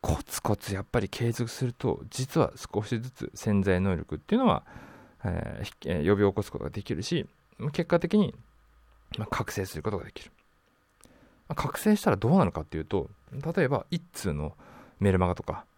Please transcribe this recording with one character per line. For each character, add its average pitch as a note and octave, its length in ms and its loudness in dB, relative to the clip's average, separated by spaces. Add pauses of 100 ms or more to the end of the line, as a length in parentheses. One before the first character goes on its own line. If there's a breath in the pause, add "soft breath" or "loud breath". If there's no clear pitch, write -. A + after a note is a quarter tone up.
コ - 220 0
ツ - 180 -8
コ - 140 2
ツ G2+ 200 -6
や F#2+ 80 -4
っ - 20 -8
ぱ - 160 0
り G2 80 -2
継 A#2 240 -2
続 A2+ 180 -4
す - 140 -4
る B2 80 -2
と、 - 280 -2 (100)
実 C3 300 -2
は - 160 4
少 - 280 -4
し A2+ 160 -2
ず B2 100 -10
つ - 240 -10
潜 G2+ 280 2
在 F#2 180 4
能 F#2+ 160 2
力 D#2 200 -6
っ - 20 -6
て - 160 -2
い A#3+ 40 4
う C4+ 40 4
の B3+ 40 4
は、 G#2 160 4 (640 loud breath)
え - 380 -4
ー、 - 20 -6
ひ-、 - 80 -12 (140)
え E2 160 0
ー、 E2 80 4
呼 G2+ 60 6
び G2+ 80 4
起 G2 80 6
こ G#2 100 -2
す - 100 -8
こ - 60 -8
と - 60 -6
が D#2+ 60 -6
で G2+ 120 -8
き - 120 -4
る E2 80 -6
し、 D3+ 240 -2 (460)
結 E3+ 140 -2
果 E3+ 120 4
的 F3 180 2
に、 G3+ 180 4 (800)
ま G#2+ 80 -6
あ、 - 40 -12
覚 - 240 -4
醒 G2 120 -2
す F#2 120 -10
る D#2 60 -8
こ G#2+ 80 -2
と G2+ 80 -4
が - 60 -8
で - 80 -16
き - 100 -16
る。 - 80 -20 (1160 soft breath)
ま D3+ 60 -6
あ、 - 20 -4
覚 - 240 -4
醒 G#3+ 160 6
し - 60 -4
た - 80 4
ら G#2 60 6
ど A2 120 0
う F3 100 8
な D#3+ 60 6
る F2 80 2
か - 80 -4
っ D#2 40 -8
て - 140 -6
い D#2 40 -4
う - 20 -4
と、 F#2 260 -2 (220)
例 D#3 320 0
え B2+ 40 2
ば、 C3+ 220 0
一 F3 100 -2 (120)
通 F2+ 200 -4
の D2+ 220 -4 (460 loud breath)
メ G2 100 6
ル F#2 80 6
マ F2+ 80 4
ガ F2+ 80 2
と - 80 -8
か - 220 -8 (140)